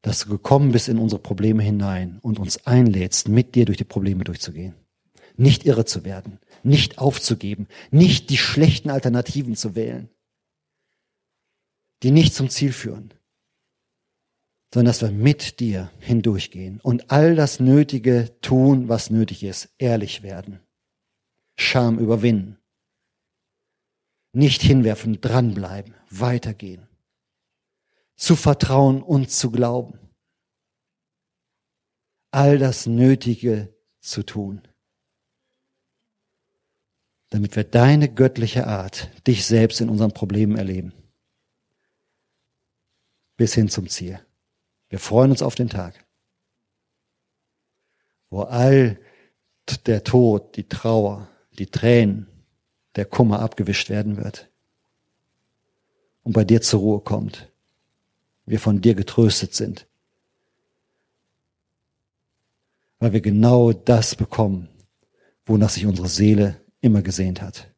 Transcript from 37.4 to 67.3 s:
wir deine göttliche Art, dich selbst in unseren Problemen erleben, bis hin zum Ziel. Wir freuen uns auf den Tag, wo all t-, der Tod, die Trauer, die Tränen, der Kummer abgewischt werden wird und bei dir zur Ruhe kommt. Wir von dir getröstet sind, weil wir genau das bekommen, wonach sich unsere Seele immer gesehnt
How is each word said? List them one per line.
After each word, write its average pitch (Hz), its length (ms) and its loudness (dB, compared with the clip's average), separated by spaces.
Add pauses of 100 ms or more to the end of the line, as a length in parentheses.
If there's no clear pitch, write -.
wir 107 80 -2
deine 135 500 4
göttliche 123 540 0
Art, 95 420 -10 (180)
dich 117 180 0
selbst 113 360 2
in 113 80 -2
unseren 107 240 0
Problemen 104 440 -2
erleben, 92 360 -8 (2500)
bis 117 160 0
hin 104 160 2
zum 92 180 -6
Ziel. 92 320 -12 (680)
Wir 98 100 -10
freuen 131 320 4
uns 135 100 0
auf 135 140 -4
den 120 140 -4
Tag, 90 360 -12 (2250)
wo 95 120 -8
all 123 580 2 (680)
t-, - 200 -8
der 107 180 -2
Tod, 113 540 2
die 104 100 -12
Trauer, 104 600 -2 (280)
die 95 100 -8
Tränen, 110 600 2 (680)
der 101 100 -6
Kummer 107 340 0
abgewischt 101 500 -6
werden 104 280 -4
wird - 320 -14 (1700)
und 113 100 -6
bei 110 100 4
dir 113 180 4
zur - 180 0
Ruhe 104 220 -2
kommt. - 500 -8 (920)
Wir 110 140 -4
von 101 220 0
dir 113 140 4
getröstet 101 580 0
sind, - 340 -8 (3000)
weil 104 140 0
wir 107 80 2
genau 117 500 4
das - 440 0
bekommen, 98 520 -4 (760)
wonach 110 240 2
sich - 160 -6
unsere 92 220 -2
Seele 101 520 2 (220)
immer 107 200 2
gesehnt 92 400 -6